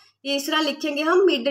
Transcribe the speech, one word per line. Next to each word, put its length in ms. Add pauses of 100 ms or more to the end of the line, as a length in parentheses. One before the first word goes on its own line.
(240)
ये 120
इस 100
तरह 140
लिखेंगे 420
हम 240
मिड 240